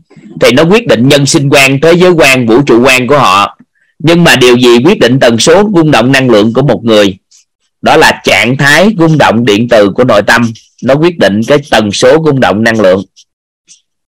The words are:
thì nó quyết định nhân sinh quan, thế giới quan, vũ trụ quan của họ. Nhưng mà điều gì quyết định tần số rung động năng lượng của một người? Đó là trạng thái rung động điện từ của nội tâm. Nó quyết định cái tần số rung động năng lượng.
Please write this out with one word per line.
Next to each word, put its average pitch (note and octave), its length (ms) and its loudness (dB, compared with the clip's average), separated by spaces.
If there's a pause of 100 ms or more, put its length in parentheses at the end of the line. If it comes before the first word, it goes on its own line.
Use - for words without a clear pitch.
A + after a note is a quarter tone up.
(400)
thì A#2+ 120 2
nó D3 120 2
quyết A3 220 0
định A#2+ 220 0
nhân C#3+ 180 0
sinh C#3+ 220 -2
quan, C#3 320 0
thế D#3+ 160 2
giới F3+ 140 2
quan, C#3 360 0
vũ A2+ 200 2
trụ A#2+ 180 2
quan B2+ 220 0
của B2 120 0
họ. G2 400 -2 (400)
Nhưng E3+ 260 0
mà C3 120 2
điều B2 220 2
gì A#2+ 260 2
quyết G3 160 0
định B2 200 0
tần A#2+ 180 0
số F#3 360 0
rung D#3+ 160 0
động B2 220 0
năng C3 180 0
lượng A2 220 2
của B2+ 100 -2
một A#2+ 220 -2
người? G#2 340 0 (640)
Đó B2+ 140 0
là C3 280 0
trạng A#2 320 -2
thái D3+ 420 0
rung D#3+ 200 0
động A2 260 0
điện A2+ 260 -2
từ G#2 240 2
của B2+ 100 -2
nội A2 220 0
tâm. A#2+ 160 0 (400)
Nó B2 120 0
quyết E3 240 -2
định G2+ 300 -2
cái D3 100 2 (120)
tần G#2 220 -2
số C3+ 340 0
rung C#3+ 140 -2
động G2+ 220 -2
năng A2+ 180 -2
lượng. F#2+ 240 2 (1160)